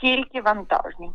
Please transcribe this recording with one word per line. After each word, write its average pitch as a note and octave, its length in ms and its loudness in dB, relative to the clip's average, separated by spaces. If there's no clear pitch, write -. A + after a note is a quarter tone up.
тільки B3+ 400 0
вантажні. G3+ 720 0